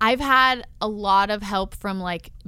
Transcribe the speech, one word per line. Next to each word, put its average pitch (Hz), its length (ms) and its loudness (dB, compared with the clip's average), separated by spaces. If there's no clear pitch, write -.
I've 240 200 2
had 262 460 2
a 214 60 -2
lot 202 420 2
of 208 120 -4
help 196 320 -4
from, 190 240 -6
like, 180 320 -8